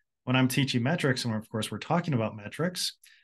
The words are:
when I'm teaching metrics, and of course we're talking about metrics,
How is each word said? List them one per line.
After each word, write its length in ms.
when 140
I'm 100
teaching 380
metrics, 400
and 100
of 140
course 240
we're 60
talking 360
about 220
metrics, 560